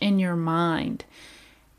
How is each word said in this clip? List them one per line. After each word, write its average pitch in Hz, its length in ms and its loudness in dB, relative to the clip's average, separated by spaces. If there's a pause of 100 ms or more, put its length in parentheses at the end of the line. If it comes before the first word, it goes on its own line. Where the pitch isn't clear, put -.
in 196 180 2
your 180 180 0
mind. 165 680 -2 (760)